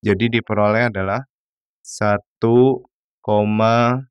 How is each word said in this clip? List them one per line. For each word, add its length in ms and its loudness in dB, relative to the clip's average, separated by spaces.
Jadi 320 0
diperoleh 560 -2
adalah 320 -6
satu 1040 0
koma 880 0